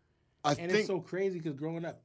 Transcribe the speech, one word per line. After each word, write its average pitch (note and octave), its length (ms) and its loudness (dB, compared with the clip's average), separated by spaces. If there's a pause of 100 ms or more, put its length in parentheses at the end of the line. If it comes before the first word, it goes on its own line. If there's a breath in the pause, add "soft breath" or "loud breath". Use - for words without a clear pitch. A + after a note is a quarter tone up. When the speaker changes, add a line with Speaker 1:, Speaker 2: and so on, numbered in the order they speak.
(440)
Speaker 1:
I D3 80 4
Speaker 2:
And D3 60 0
Speaker 1:
think F3 160 -2
Speaker 2:
it's G#3+ 120 4
so F3+ 140 0
crazy F#3 400 -2
'cause D#3 140 -2
growing E3 320 -4
up, - 180 -10